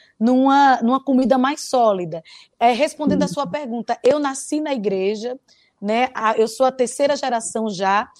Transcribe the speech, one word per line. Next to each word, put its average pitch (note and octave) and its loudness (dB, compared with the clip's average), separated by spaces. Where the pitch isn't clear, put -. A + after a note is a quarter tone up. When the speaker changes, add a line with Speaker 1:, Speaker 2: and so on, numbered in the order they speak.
Speaker 1:
numa, C4 4
numa C4 0
comida B3+ 2
mais C4+ -2
sólida. F#3+ 0
É, A#3 4
respondendo D4 0
a C#4+ -2
Speaker 2:
Sim. C4+ -8
Speaker 1:
sua C#4+ -6
pergunta, A#3+ -6
eu C#4+ 4
nasci C#4+ -4
na D4+ -4
igreja, G#3 -4
né? A3+ 0
A, A3 -2
eu A3 4
sou A#3+ -2
a C4 2
terceira C4 -2
geração A#3 -4
já G3 -2